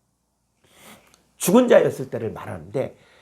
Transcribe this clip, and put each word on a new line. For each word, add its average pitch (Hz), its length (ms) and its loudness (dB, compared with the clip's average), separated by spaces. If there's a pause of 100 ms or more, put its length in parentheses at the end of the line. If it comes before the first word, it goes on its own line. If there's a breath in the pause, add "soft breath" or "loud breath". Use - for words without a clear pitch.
(1500 soft breath)
죽은 240 220 4
자였을 160 420 2
때를 113 220 -8
말하는데 98 640 -12 (240 soft breath)